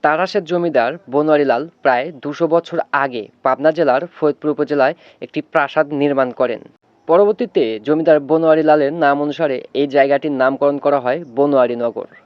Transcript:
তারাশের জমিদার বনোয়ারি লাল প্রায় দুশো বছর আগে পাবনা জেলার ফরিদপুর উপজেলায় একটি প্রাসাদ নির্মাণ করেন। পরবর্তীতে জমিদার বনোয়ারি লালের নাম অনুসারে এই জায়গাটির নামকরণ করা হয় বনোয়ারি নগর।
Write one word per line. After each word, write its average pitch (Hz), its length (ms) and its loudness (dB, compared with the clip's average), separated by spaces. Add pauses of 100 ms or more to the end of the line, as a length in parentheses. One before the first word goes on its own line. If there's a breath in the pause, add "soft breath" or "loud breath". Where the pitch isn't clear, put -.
তারাশের 175 460 -2
জমিদার 151 420 0 (220)
বনোয়ারি 147 360 2
লাল 123 120 0 (200)
প্রায় 131 240 0 (180)
দুশো 147 300 -4
বছর 170 240 -2 (260)
আগে 123 180 -6 (220)
পাবনা 131 320 2
জেলার 143 260 0 (140)
ফরিদপুর 151 380 -2
উপজেলায় 143 400 0 (300 soft breath)
একটি - 160 -10 (120)
প্রাসাদ 156 340 0 (140)
নির্মাণ 135 280 0 (120)
করেন। 120 200 -2 (480)
পরবর্তীতে 202 560 2 (220)
জমিদার 151 320 4 (120)
বনোয়ারি 160 380 2
লালের 151 240 4 (120)
নাম 143 200 2
অনুসারে 147 320 -4 (240)
এই 143 60 0 (100)
জায়গাটির 139 440 2
নামকরণ 135 440 0
করা 143 200 2
হয় 127 140 -2 (180)
বনোয়ারি 135 480 2
নগর। 113 240 -6 (180)